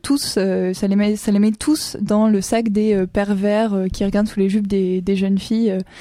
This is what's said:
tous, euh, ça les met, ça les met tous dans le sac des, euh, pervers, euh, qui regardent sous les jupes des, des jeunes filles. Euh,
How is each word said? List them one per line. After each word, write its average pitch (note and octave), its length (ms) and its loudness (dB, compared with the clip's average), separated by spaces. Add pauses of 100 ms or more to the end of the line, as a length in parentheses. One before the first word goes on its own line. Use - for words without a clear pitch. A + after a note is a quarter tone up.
tous, - 380 -2
euh, F#3 360 0
ça G3+ 120 -4
les G3 80 2
met, G#3 220 2
ça G#3 160 -2
les G3+ 80 4
met G#3+ 100 4
tous - 500 -2
dans G#3+ 280 2
le G#3 120 2
sac A3+ 280 -2
des, G#3+ 260 2
euh, F#3+ 120 0
pervers, G#3 680 0
euh, F#3+ 140 0
qui - 160 -4
regardent G3+ 240 0
sous - 100 -12
les G3 100 4
jupes G3+ 200 0
des, F#3 320 0
des F#3+ 160 0
jeunes G3 220 0
filles. A3 340 0
Euh, F#3+ 60 -2 (220)